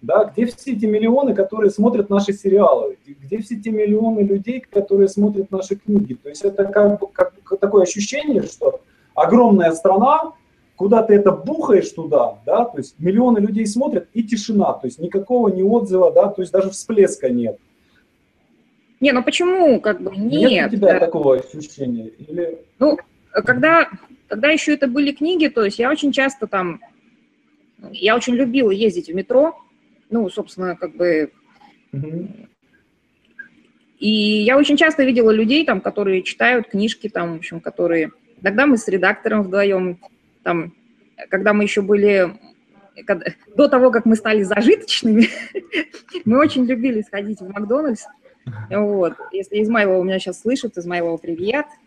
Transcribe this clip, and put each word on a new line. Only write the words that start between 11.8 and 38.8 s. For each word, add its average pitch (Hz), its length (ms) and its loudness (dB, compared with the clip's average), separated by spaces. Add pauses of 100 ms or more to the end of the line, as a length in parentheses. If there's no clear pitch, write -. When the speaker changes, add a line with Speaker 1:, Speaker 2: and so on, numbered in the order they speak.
Speaker 1:
туда, 143 540 -2
да, 220 200 0
то 240 140 -12
есть - 200 -12
миллионы 214 400 2
людей 214 260 0
смотрят, 226 480 -4
и 226 100 -4
тишина, 202 500 -2
то - 140 -8
есть - 120 -12
никакого 196 480 -2
ни 185 160 0
отзыва, 185 480 2
да, 185 160 4
то 190 140 -6
есть 180 100 -8
даже 190 200 0
всплеска 196 580 0
нет. 120 280 -4 (1400)
Speaker 2:
Не, 277 100 4
ну 247 120 0
почему, 349 580 2
как 214 200 -2
бы, 185 140 -8
Speaker 1:
Нет 240 360 2
у - 20 2
Speaker 2:
нет, 170 180 0
Speaker 1:
тебя 196 220 4
Speaker 2:
да. 180 60 2
Speaker 1:
такого 160 360 2
ощущения? 127 720 -8
Или 165 520 -10 (200)
Speaker 2:
Ну, 302 180 2 (340)
когда, 262 580 2 (400)
когда 220 200 0
еще 302 240 0
это 285 140 0
были 277 240 0
книги, 311 360 -2
то 233 180 -2
есть 202 140 -6
я 247 120 0
очень 294 220 -2
часто 269 340 -2
там, 180 320 -4 (1120)
я 202 240 0
очень 247 200 -2
любила 240 360 2
ездить 196 380 -2
в 160 40 -10
метро, 262 420 0 (540)
ну, 214 200 -2
собственно, 180 480 -8
как 160 180 -10
бы, 160 360 0 (600)
Speaker 1:
Мгм. 160 560 -12 (1500)
Speaker 2:
и 208 100 -2
я 214 480 2
очень 285 200 2
часто 311 260 2
видела 240 280 4
людей, 226 340 2
там, 196 160 -2
которые 190 420 -2
читают 233 460 0
книжки, 208 400 -4
там, 170 240 -6
в 160 40 -12
общем, 170 220 -14
которые, 165 520 -2 (300)
тогда 208 240 0
мы 277 120 4
с - 100 -6